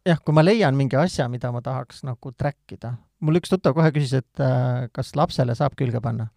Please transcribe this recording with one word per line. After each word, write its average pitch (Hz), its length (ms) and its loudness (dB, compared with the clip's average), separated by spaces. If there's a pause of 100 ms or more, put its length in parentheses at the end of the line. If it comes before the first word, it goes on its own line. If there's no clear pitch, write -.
jah, 170 160 2
kui 151 160 -2
ma 156 80 6
leian 185 320 4
mingi 135 240 0
asja, 156 300 0
mida 123 240 -6
ma 120 100 -6
tahaks 131 400 -10
nagu 131 320 -10
track - 400 -6
ida. 120 220 -10 (200)
Mul 156 180 0
üks 175 160 0
tuttav 185 240 2
kohe 160 160 4
küsis, 139 240 0
et, - 240 -4
äh, 127 540 0
kas - 240 -8
lapsele 143 420 0
saab 143 160 0
külge 120 240 -2
panna. 113 380 -4